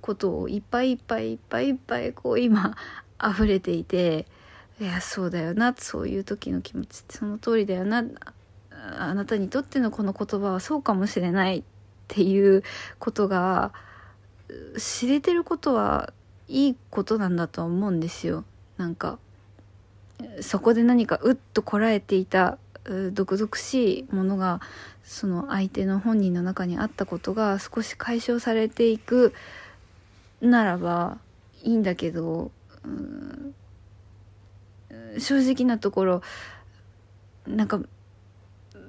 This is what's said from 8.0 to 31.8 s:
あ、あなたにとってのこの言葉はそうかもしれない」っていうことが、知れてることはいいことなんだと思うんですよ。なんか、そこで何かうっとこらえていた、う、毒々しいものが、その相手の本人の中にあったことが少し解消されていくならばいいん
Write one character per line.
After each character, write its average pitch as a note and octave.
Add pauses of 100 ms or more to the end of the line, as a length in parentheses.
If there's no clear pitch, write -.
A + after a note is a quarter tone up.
あ、 -
あ F3+
な G3+
た A3
に G3
と C4+
っ -
て -
の A3+
こ G#3+
の G3
言 G3+
葉 G3+
は F#3
そ D4+
う C#4
か G#3+
も F#3+
し G3+
れ F3
な F#3
い」 F3+
っ - (440)
て G3+
い F#3+
う G3+ (360)
こ -
と G3+
が、 F#3 (1080)
知 -
れ C#4+
て F4
る E4+
こ E4
と C#4+
は - (340)
い C4+
い B3 (140)
こ G3
と A3
な G3
ん F3
だ E3
と E3+
思 F#3
う -
ん E3+
で E3
す -
よ。 E3 (320)
な F3+
ん E3+
か、 - (1200)
そ -
こ A3+
で A#3
何 A#3+
か -
う B3+
っ - (160)
と G#3+
こ -
ら A3+
え G#3
て G3+
い F#3+
た、 F#3+ (260)
う、 F#3+
毒 F#3+
々 G#3+
し B3
い -
も F#3+
の G3
が、 F#3 (440)
そ -
の F#3
相 G3
手 G3
の F#3+
本 A3
人 F#3+
の F3
中 F#3
に F3
あ G#3+
っ G#3
た -
こ E3+
と F#3
が G#3
少 -
し -
解 A#3
消 A#3+
さ A#3
れ A3
て A#3
い A3
く B3 (1080)
な A#3
ら F3
ば F3 (440)
い A3+
い -
ん A3